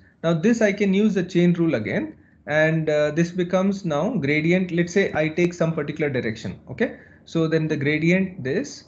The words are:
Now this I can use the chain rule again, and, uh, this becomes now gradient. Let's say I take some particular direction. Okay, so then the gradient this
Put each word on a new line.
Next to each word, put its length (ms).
Now 120
this 260
I 120
can 220
use 200
the 100
chain 300
rule 200
again, 420
and, 400
uh, 240
this 200
becomes 520
now 320
gradient. 540
Let's 220
say 220
I 140
take 260
some 180
particular 380
direction. 500
Okay, 280
so 240
then 200
the 80
gradient 680
this 440